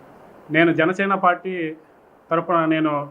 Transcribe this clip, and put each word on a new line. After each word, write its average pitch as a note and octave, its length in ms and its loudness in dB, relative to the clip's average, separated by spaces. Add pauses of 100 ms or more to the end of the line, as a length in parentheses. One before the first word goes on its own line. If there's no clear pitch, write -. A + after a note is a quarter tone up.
(500)
నేను E3 220 4
జనసేన F#3 420 0
పార్టీ F3 640 -2 (540)
తరపున E3 340 0
నేను D#3 460 0